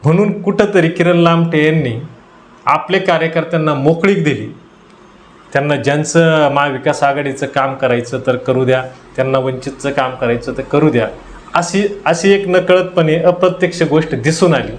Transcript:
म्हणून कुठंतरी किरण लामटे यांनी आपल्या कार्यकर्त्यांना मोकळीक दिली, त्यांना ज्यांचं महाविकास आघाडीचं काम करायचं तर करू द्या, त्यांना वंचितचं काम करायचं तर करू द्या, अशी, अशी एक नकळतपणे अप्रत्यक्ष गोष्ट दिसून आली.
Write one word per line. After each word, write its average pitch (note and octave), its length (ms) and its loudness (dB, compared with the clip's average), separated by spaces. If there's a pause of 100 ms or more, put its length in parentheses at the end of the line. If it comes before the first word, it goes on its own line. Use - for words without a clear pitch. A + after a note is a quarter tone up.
म्हणून F#3 380 2
कुठंतरी G3 460 0
किरण F3 280 0
लामटे E3 500 2
यांनी C3+ 340 -2 (680)
आपल्या E3 340 0
कार्यकर्त्यांना D#3+ 760 0
मोकळीक E3 500 2
दिली, A2 320 -4 (960)
त्यांना C#3+ 240 0
ज्यांचं D#3 760 2
महाविकास C#3+ 520 0
आघाडीचं C#3 440 -2
काम C3+ 280 -2
करायचं B2 520 -2
तर B2 100 2
करू B2+ 280 -2
द्या, B2+ 200 0 (320)
त्यांना C3+ 220 0
वंचितचं C3 520 -6
काम B2+ 240 -2
करायचं A#2+ 420 -4
तर C3+ 60 -8
करू D3+ 280 2
द्या, A2+ 180 0 (460)
अशी, G3 500 -2
अशी G3 260 2
एक G3 180 2
नकळतपणे F3 680 2
अप्रत्यक्ष F3 680 0
गोष्ट D3+ 320 0
दिसून D#3 400 2
आली. G#2 240 -4